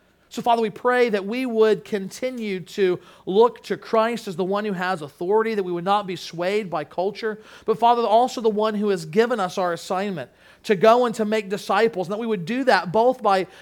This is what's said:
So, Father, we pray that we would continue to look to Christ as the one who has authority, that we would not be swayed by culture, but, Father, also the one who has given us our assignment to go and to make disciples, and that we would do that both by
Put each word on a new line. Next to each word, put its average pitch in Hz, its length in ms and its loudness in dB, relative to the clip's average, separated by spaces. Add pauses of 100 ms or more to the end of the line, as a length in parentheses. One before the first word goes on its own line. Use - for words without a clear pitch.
(300)
So, - 120 -10
Father, 233 200 2
we 220 80 0
pray 247 400 2
that 196 160 -2
we 247 200 -4
would 220 400 2
continue 208 720 -6
to 180 400 0 (260)
look 226 380 2
to 190 140 -6
Christ 226 500 -2
as 185 80 -8
the 185 80 -4
one 202 220 -4
who 208 80 -4
has 180 280 -4
authority, 208 540 -2
that 202 80 0
we 180 80 -6
would 175 140 -4
not 202 200 2
be 180 120 -6
swayed 185 520 -4
by 156 140 -4
culture, 208 560 -6 (260)
but, 220 140 0
Father, 233 220 4
also 233 400 2
the 220 80 2
one 214 260 0
who 208 140 0
has 175 160 -2
given 220 340 0
us 180 180 -4
our 180 140 0
assignment 180 580 -4 (340)
to 214 120 0
go 226 300 6
and 233 100 -2
to 220 80 -2
make 214 240 -2
disciples, 196 600 0
and 196 60 -6
that 208 60 -6
we 233 80 -6
would 208 160 -2
do 240 220 -4
that 185 260 2
both 233 320 2
by 190 240 2 (140)